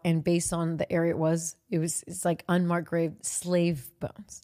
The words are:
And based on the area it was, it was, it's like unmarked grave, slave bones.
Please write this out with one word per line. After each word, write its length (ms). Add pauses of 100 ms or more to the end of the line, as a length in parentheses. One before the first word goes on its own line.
And 180
based 300
on 240
the 140
area 200
it 60
was, 380 (140)
it 100
was, 280
it's 180
like 220
unmarked 420
grave, 320
slave 680 (100)
bones. 440